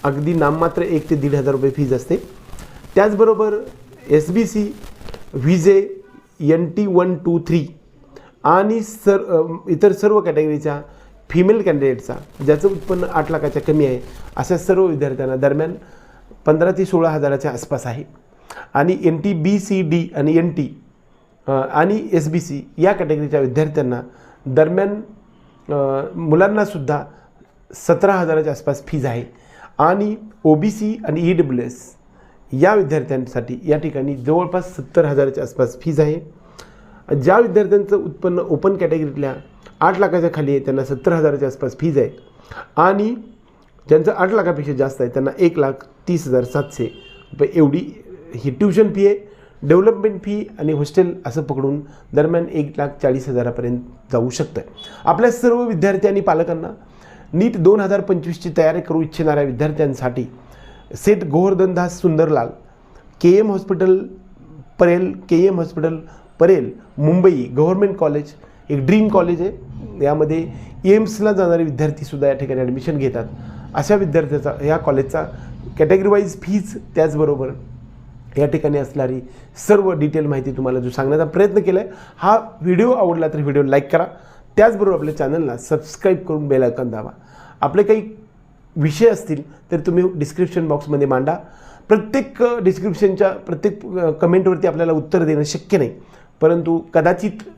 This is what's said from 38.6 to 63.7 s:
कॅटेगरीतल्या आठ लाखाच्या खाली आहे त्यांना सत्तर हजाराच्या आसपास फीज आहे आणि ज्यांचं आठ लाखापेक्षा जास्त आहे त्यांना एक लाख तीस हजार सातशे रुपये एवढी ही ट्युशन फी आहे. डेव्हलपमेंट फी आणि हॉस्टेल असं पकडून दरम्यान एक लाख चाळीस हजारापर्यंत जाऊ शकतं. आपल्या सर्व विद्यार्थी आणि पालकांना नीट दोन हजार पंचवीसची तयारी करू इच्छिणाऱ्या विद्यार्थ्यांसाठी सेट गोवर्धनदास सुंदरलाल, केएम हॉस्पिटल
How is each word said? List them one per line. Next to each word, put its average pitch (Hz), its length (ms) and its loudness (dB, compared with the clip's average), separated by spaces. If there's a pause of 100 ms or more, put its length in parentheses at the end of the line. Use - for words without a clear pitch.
कॅटेगरीतल्या 147 580 -2 (440)
आठ 180 200 2
लाखाच्या 170 340 2
खाली 143 180 -2
आहे 139 80 2
त्यांना 135 240 -2
सत्तर 135 300 -2
हजाराच्या 143 340 0
आसपास - 320 -8
फीज 156 180 0
आहे - 120 2 (640)
आणि 202 400 2 (720)
ज्यांचं 156 240 4
आठ 190 220 0
लाखापेक्षा 156 400 -2
जास्त 135 280 -2
आहे 123 80 0
त्यांना 135 300 -2
एक 160 200 2
लाख 135 120 0 (360)
तीस 170 200 -2
हजार 123 160 2
सातशे 127 420 -6 (460)
रुपये 143 240 0
एवढी 151 480 0 (320)
ही 123 160 -6
ट्युशन 202 420 2
फी 196 140 4
आहे. 202 240 0 (320)
डेव्हलपमेंट 196 600 2
फी 208 240 -6 (120)
आणि 156 140 -2
हॉस्टेल 170 420 0 (100)
असं 147 180 -4
पकडून 139 380 -4 (320)
दरम्यान 170 380 2
एक 147 260 -4
लाख 143 100 -2 (140)
चाळीस 131 280 0
हजारापर्यंत 123 500 -4 (320)
जाऊ 123 180 0
शकतं. 156 320 -6 (420)
आपल्या 226 280 4
सर्व 240 320 2
विद्यार्थी 196 440 0
आणि 196 140 2
पालकांना 170 480 -2 (640)
नीट 220 240 0
दोन 196 220 4
हजार 190 220 0
पंचवीसची 170 560 -4
तयारी 160 240 2
करू 165 200 -2
इच्छिणाऱ्या 156 420 0
विद्यार्थ्यांसाठी 135 800 -2 (720)
सेट 208 280 0
गोवर्धनदास 175 800 0
सुंदरलाल, 156 460 2 (760)
केएम 202 300 6
हॉस्पिटल 185 480 2 (800)